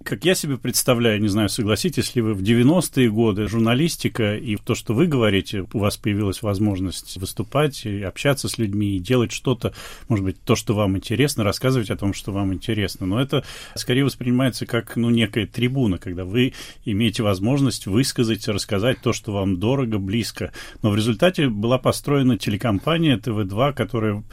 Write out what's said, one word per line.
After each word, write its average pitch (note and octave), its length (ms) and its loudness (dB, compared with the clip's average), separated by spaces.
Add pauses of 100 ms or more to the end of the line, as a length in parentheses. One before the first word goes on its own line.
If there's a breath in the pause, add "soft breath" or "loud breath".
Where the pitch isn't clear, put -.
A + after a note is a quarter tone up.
как A2+ 200 -6
я F3+ 120 4
себе C#3 220 -2
представляю, A#2 640 2
не G#2+ 60 2
знаю, G#2 220 2
согласитесь A2 680 0
ли A#2+ 80 2
вы, A2 100 0
в F#2+ 80 -4
девяностые A#2+ 680 4
годы G#2+ 380 2
журналистика A2+ 880 0
и G#2+ 180 -4
то, G#2+ 220 -2
что - 180 -4
вы D#3+ 140 4
говорите, G#2 640 2
у A2+ 80 -2
вас G2+ 160 0
появилась G2+ 440 -2
возможность G2 760 -2
выступать C3+ 680 -4
и G2+ 180 -6
общаться A#2+ 460 -2
с - 100 -6
людьми, G2+ 380 0
и F#2 40 -4
делать A#2 320 2
что-то, - 420 -2 (340 loud breath)
может G2+ 160 2
быть, F#2+ 160 -4
то, - 140 2
что G#2+ 200 0
вам G2+ 220 2
интересно, A#2 460 0
рассказывать A2 480 0
о G2 60 -4
том, G2+ 180 -2
что - 160 -8
вам G2 240 -2
интересно. G2+ 520 -4
Но G2+ 140 0
это C#3 240 -2 (300 loud breath)
скорее B2+ 300 0
воспринимается B2 600 0
как, - 280 -4
ну, A#2 160 2
некая A2+ 360 2
трибуна, A#2+ 520 0
когда F#2 260 -8
вы B2 300 0 (300 loud breath)
имеете A2 400 0
возможность G#2+ 640 0
высказать, A2+ 580 0
рассказать G#2 560 0
то, A#2+ 100 0
что - 200 -6
вам G2 260 0
дорого, A2+ 400 0
близко. G2 540 -4 (280 loud breath)
Но A2 100 2
в G2+ 60 2
результате B2+ 520 2
была A2+ 300 0
построена C3 600 2
телекомпания B2 800 0
Т A#2 140 -4
В G#2 120 -2
два, A2+ 280 0
которая A2 500 -2 (100)